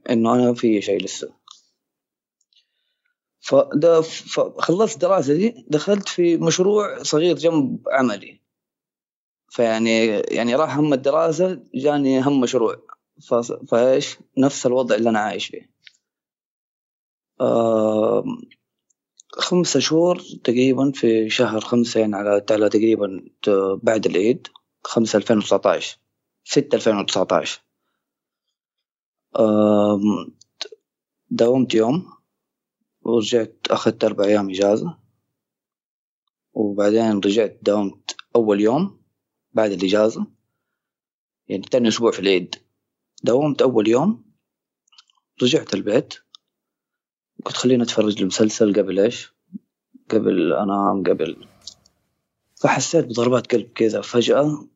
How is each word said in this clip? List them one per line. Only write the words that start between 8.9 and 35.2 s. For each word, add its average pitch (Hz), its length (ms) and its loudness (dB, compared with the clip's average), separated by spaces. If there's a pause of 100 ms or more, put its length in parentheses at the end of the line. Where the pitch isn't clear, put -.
فيعني، 113 580 0
يعني 113 480 -2
راح 143 240 0
هم 151 140 2
الدراسة، 156 680 0 (120)
جاني 135 460 0
هم 139 200 2
مشروع. 117 360 0 (440)
فص-، - 500 -4
فإيش؟ 131 480 0 (200)
نفس 135 280 0
الوضع 123 280 0
اللي 113 160 0
أنا 110 80 0
عايش 101 280 -4
فيه. - 240 -18 (1700)
آم، 110 840 2 (1040)
خمسة 175 520 -2
شهور 170 380 0 (260)
تقريبا، 131 500 2
في 110 360 0
شهر 110 300 -2
خمسة، 117 400 0
يعني 107 160 0
على، 101 340 0
على 107 180 2
تقريبا 104 560 0 (180)
ت-، 98 400 0
بعد 110 240 0
العيد، 98 420 0 (360)
خمسة 113 320 0
ألفين 107 220 2
وتسعتاش، 95 600 -2 (460)
ستة - 320 0
ألفين 110 200 0
وتسعتاش. 92 640 -2 (1800)
آم، 104 960 2 (960)
داومت 123 440 2
يوم، 123 380 0 (880)
ورجعت 113 540 -2 (140)
أخذت 117 340 0
أربع 104 200 0
أيام 101 260 0
إجازة، 101 480 0 (1500)